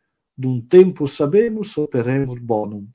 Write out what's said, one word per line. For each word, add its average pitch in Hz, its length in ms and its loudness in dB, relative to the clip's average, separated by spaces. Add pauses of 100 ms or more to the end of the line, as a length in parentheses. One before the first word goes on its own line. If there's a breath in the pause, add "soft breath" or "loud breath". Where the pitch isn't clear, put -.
(320)
"Dum 127 340 -6
tempus 180 540 4
habemus, 208 560 0
operemus 131 600 -2
bonum." 107 560 -6